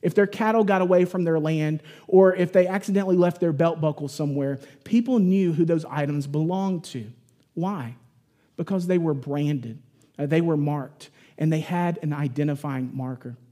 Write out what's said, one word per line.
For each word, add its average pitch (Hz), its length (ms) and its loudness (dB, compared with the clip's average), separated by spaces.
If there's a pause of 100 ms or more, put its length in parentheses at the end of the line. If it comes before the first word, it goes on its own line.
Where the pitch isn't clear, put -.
If 170 100 0
their 202 140 4
cattle 220 360 2
got 196 180 2
away 180 240 4
from 180 180 -4
their 160 160 0
land, 156 420 -2 (260)
or 185 280 6
if 180 180 0
they 180 140 6
accidentally 190 500 0
left 175 240 2
their 170 120 2
belt 160 280 0
buckle 147 260 -2
somewhere, 139 520 -4 (240)
people 240 340 2
knew 185 360 4
who 165 120 2
those 160 200 0
items 143 420 -2
belonged 175 580 -2
to. 113 260 -12 (440)
Why? 165 400 -6 (640)
Because 175 280 -2
they 180 140 2
were 160 160 0
branded, 139 680 -4 (380)
uh, 147 80 -2
they 160 140 2
were 165 160 0
marked, 147 520 -4 (300)
and 156 120 2
they 156 100 0
had 175 420 -2
an 147 100 -2
identifying 143 840 -4
marker. 127 400 -10 (160)